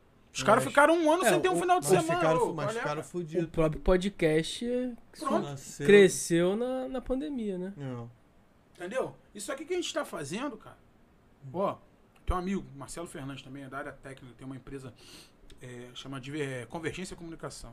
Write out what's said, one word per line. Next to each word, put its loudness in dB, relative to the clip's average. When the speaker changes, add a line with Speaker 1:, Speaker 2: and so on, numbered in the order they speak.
Speaker 1:
Os -6
caras 6
Speaker 2:
Mas -4
Speaker 1:
ficaram 8
um 4
ano 4
Speaker 3:
É, 8
Speaker 1:
sem 6
ter 2
um 2
Speaker 3:
o 2
Speaker 1:
final 4
de -2
Speaker 2:
Mas 8
Speaker 1:
semana. 0
Speaker 2:
ficaram, 4
Speaker 1:
ô, -4
Speaker 2:
mas -4
Speaker 1:
qual -4
é? -4
Speaker 2:
ficaram -2
fudidos. -4
Speaker 3:
O -4
próprio 0
podcast 2
Speaker 1:
Pronto. -2
Speaker 2:
Nasceu. -10
Speaker 3:
cresceu 8
na, -4
na -6
pandemia, -4
né? -8
Speaker 2:
É. -10
Speaker 1:
Entendeu? -6
Isso -8
aqui -8
que -6
a 0
gente -4
tá -2
fazendo, -6
cara. -20
Ó, 0
tem 0
um -2
amigo, -4
Marcelo -10
Fernandes -12
também, -14
é -16
da -10
área -8
técnica, -18
tem -16
uma -12
empresa, -14
é, -16
chamada -12
de, -8
é, -6
Convergência -8
Comunicação. -12